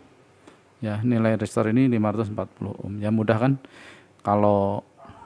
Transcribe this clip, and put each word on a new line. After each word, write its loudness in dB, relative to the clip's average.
Ya, -6
nilai 2
resistor -2
ini 4
lima 2
ratus -2
empat -6
puluh -8
ohm. -8
Ya, -4
mudah 2
kan? 0
Kalau 2